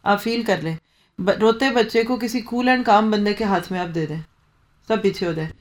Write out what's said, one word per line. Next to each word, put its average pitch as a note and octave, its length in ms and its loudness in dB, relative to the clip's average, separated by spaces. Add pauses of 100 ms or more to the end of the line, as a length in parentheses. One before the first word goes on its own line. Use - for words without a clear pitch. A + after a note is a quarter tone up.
आप G3+ 120 2
feel A#3 240 -2
कर F#3+ 200 0
लें, D#3+ 160 -4 (420)
ब-, F3+ 100 2
रोते A3+ 400 2
बच्चे A3+ 340 2
को B3 120 -2
किसी A#3+ 260 -4
cool A#3+ 220 -4
and B3+ 240 2
calm A3 240 4
बंदे G#3 220 0
के A3 100 -4
हाथ F#3+ 280 -2
में F#3 80 -2
आप F3+ 80 -6
दे E3 180 -4
दें, D#3 180 -8 (640)
सब A3 140 0
पीछे G3 240 0
हो E3 80 -2
जाए, D#3+ 260 -6